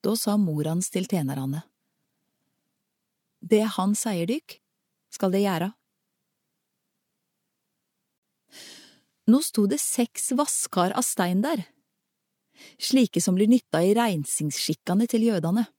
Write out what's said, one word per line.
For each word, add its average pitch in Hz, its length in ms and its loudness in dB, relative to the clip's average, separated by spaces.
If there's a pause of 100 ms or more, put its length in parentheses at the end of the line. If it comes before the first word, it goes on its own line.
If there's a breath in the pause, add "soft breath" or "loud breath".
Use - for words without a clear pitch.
Da 220 160 0
sa 208 160 0
mor 156 320 0
hans 175 240 -4
til 185 160 -2
tjenerne, 139 540 -4 (1800)
«Det 208 220 2 (160)
han 196 180 0
sier 175 320 -2
dykk, 262 300 -6 (580)
skal 185 160 0
det 196 140 2
gjøre.» 180 240 -2 (3500 loud breath)
Nå 262 160 6
sto - 240 0
det 285 80 -2
seks - 560 -4
vasskar 190 560 0
av - 160 -2
stein 180 380 -2
der, 285 180 -2 (1120 loud breath)
slike - 480 2
som 185 160 0
blir 208 80 4
nytta 233 320 2
i 185 160 4
reinsingsskikkene 185 1120 -2
til 226 220 0
jødene. 190 340 0 (160)